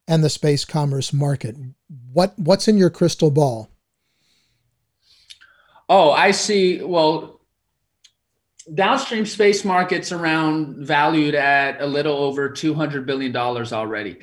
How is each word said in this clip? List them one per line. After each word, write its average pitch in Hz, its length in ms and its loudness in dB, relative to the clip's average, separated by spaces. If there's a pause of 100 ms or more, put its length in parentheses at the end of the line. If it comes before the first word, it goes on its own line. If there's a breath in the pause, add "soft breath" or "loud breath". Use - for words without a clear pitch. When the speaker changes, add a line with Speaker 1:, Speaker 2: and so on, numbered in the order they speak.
Speaker 1:
and 160 160 2
the 151 60 4
space 147 360 -2
commerce 143 480 -4
market. 139 420 -2 (560)
What, 180 280 0
what's 190 280 0
in 214 120 6
your 180 100 6
crystal 165 400 2
ball? 131 400 0 (2250 soft breath)
Speaker 2:
Oh, 175 240 6
I 170 200 4
see. 190 500 0
Well, 160 600 0 (1300)
downstream 220 500 -2
space 208 400 2
markets 180 460 -2
around 156 760 -2
valued 151 480 0
at 139 480 0
a 143 40 -6
little 143 300 -2
over 139 340 -4
two 156 240 -4
hundred 143 320 -4
billion 135 260 -4
dollars 120 420 -6
already. 107 500 -6